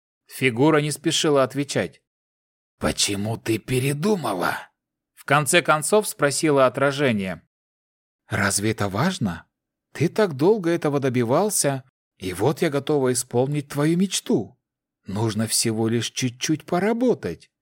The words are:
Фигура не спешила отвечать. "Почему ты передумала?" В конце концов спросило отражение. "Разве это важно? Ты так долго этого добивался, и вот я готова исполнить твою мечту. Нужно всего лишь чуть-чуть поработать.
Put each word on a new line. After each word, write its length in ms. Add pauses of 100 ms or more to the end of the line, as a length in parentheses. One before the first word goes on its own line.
(260)
Фигура 540
не 100
спешила 540
отвечать. 580 (800)
"Почему 580
ты 220
передумала?" 1120 (420)
В 120
конце 360
концов 460
спросило 580
отражение. 840 (800)
"Разве 440
это 180
важно? 560 (480)
Ты 160
так 260
долго 360
этого 280
добивался, 840 (340)
и 160
вот 300
я 80
готова 420
исполнить 540
твою 280
мечту. 600 (480)
Нужно 400
всего 420
лишь 220
чуть-чуть 560
поработать. 840 (100)